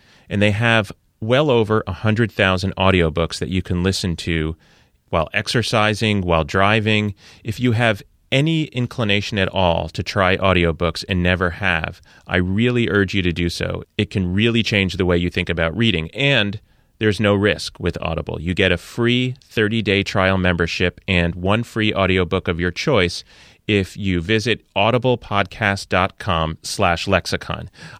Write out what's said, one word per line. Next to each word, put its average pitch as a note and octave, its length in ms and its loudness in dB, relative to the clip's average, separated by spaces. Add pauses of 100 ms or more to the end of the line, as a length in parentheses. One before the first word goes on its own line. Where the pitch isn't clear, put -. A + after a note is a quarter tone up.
(280)
and G2+ 120 -2
they G#2 120 4
have A2+ 380 0 (300)
well B2+ 300 2
over A2 360 2
a F#2+ 60 -4
hundred A2 400 0
thousand F#2+ 440 2
audiobooks E2 600 2
that - 100 -6
you F#2 140 -2
can F2 200 -2
listen F#2 340 -2
to D#2+ 400 -2 (520)
while E2 240 0
exercising, G#2+ 880 0
while E2 240 2
driving. G#2 720 2 (280)
If - 180 -6
you B2 120 2
have A2 300 0 (280)
any D#3 340 2
inclination G#2+ 720 -2
at F#2+ 100 2
all F2 400 0
to - 140 -6
try F#2 340 0
audiobooks E2+ 720 0
and F2+ 140 0
never F2+ 280 0
have, E2+ 520 -4 (240)
I F2+ 100 -2
really A2 540 2
urge G2 240 2
you G2 80 0
to F2 100 2
do E2+ 160 0
so. F2 360 -6 (120)
It G#2 140 -2
can F2+ 240 -2
really A2+ 280 2
change F#2+ 340 0
the F#2 100 2
way F2 100 4
you F2 140 0
think F2 180 -4
about E2 280 -2
reading, F2+ 340 0
and A2 500 -2 (380)
there's G#2+ 220 0
no G#2 140 4
risk G2 440 0
with F2 220 -2
Audible. E2 400 -6
You E2+ 140 -2
get F#2 180 4
a F2 40 0
free B2 680 -2
thirty-day G#2 580 0
trial F#2+ 340 0
membership F2+ 680 0
and F2 280 0
one F#2+ 280 0
free G#2+ 320 -2
audiobook F#2 540 0
of E2+ 120 -2
your F2 100 -2
choice F#2 540 0 (420)
if G2+ 300 0
you F#2+ 240 -2
visit G#2+ 420 0 (120)
audiblepodcast G#2+ 1160 0
dot F#2+ 300 0
com D#2+ 440 -2
slash F2 460 0
lexicon. F2 640 -2 (300)